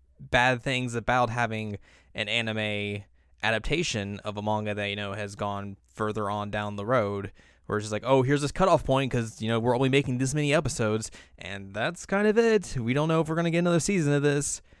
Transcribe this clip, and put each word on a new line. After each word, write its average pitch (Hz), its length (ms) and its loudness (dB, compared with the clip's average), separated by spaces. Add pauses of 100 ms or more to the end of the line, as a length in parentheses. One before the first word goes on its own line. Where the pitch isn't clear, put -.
(200)
bad 127 420 2
things 127 320 -2
about 120 380 2
having 110 480 -4 (340)
an 104 160 -4
anime 107 760 -2 (380)
adaptation 110 800 -2
of 104 180 -8
a 104 40 -6
manga 107 340 -2
that, 101 120 -2
you 101 80 -4
know, 101 180 -6
has 104 220 -8
gone 101 420 -6 (100)
further 107 420 -2
on 104 220 -4
down 104 240 -4
the 101 100 -6
road, 101 460 0 (340)
where 107 120 -2
it's 104 80 -4
just 107 80 -6
like, 104 120 -4
"Oh, 135 160 6
here's 139 200 2
this 143 100 -2
cutoff 170 320 4
point 135 280 2
'cause, 113 300 -4
you 110 60 -2
know, 113 100 2
we're 117 180 2
only 131 140 2
making 139 280 2
this 131 180 -2
many 147 180 2
episodes, 113 560 0 (300)
and 98 340 -12
that's 131 320 -6
kind 208 220 2
of 208 100 4
it. 226 400 2
We 120 160 0
don't 147 140 2
know 160 140 4
if 156 80 -2
we're 156 60 -2
gonna 170 160 0
get 170 80 2
another 175 200 4
season 160 340 2
of 143 80 4
this." 143 400 0 (180)